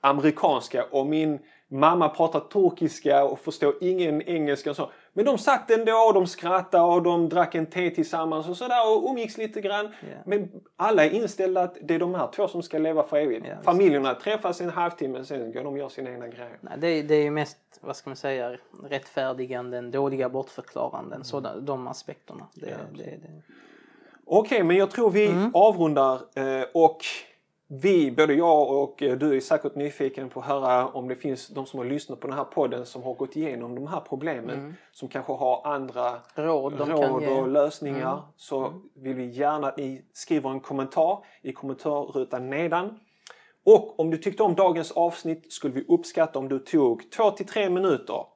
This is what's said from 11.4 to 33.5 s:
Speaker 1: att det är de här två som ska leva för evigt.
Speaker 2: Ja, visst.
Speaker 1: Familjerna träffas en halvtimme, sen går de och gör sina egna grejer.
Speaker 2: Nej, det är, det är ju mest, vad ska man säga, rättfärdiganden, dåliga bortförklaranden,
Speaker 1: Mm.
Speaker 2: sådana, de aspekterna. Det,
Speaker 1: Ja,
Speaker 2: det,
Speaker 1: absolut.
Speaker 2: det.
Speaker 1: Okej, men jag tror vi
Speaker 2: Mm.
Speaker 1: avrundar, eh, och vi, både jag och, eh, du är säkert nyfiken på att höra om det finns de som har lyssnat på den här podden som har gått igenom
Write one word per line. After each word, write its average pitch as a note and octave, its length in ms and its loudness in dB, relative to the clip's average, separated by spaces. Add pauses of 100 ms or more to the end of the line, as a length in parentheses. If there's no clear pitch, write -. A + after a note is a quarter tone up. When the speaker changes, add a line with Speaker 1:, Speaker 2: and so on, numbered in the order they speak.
Speaker 1:
att F3 200 -4
det E3 140 -2
är E3 40 0
de F3+ 160 -2
här D#3 200 -2
två G3 120 0
som F3 160 -6
ska D#3 140 -6
leva D#3+ 260 0
för D3+ 140 0
evigt. D3 300 0
Speaker 2:
Ja, C#3+ 60 -12
visst. - 120 -8
Speaker 1:
Familjerna D3+ 500 4
träffas G#3 460 -4
en F3+ 80 -4
halvtimme, D#3 560 -4
sen B2 260 -8
går B2 120 -8
de C#3+ 40 -8
och C#3 100 -8
gör C#3 120 -8
sina C3 220 -12
egna B2 160 -14
grejer. A#2+ 340 -16
Speaker 2:
Nej, - 160 -16
det D#3 100 -2
är, D#3 160 0
det D3+ 120 4
är D3 80 6
ju D3 80 0
mest, D3+ 260 -4 (240)
vad C3 140 -12
ska - 140 -16
man C3 80 -12
säga, B2 400 -6 (320)
rättfärdiganden, B2+ 1000 -6
dåliga C3+ 380 -2
bortförklaranden, C3 840 -8
Speaker 1:
Mm. C3+ 100 -14
Speaker 2:
sådana, B2 360 -8
de C3 280 -6
aspekterna. - 680 -16
Det, - 160 -14
Speaker 1:
Ja, - 80 -10
Speaker 2:
det, - 140 -12
Speaker 1:
absolut. - 300 -16
Speaker 2:
det. D#3 200 -20 (840)
Speaker 1:
Okej, G#3+ 380 4
men F3 140 4
jag G3 140 4
tror A#3 180 4
vi G#3 180 4
Speaker 2:
Mm. G3 260 2
Speaker 1:
avrundar, D#3 600 6 (220)
eh, C3+ 380 -2
och D#3+ 240 6 (720)
vi, D3+ 420 2
både D#3 220 4
jag D3+ 360 4 (140)
och, C#3 200 -8
eh, B2+ 140 0
du C#3+ 180 2
är C3 40 2
säkert D3 360 -2
nyfiken C#3 540 -6
på C3 100 -14
att B2+ 60 -14
höra B2+ 420 0
om B2+ 200 -10
det B2+ 80 -6
finns C3 320 -8
de C3+ 180 -10
som C3+ 140 -14
har B2 60 -6
lyssnat C3+ 340 -6
på C#3 80 -10
den C3+ 100 -6
här C#3 60 -4
podden B2 420 -2
som - 180 -16
har B2+ 100 -8
gått C3+ 220 -8
igenom B2 400 -6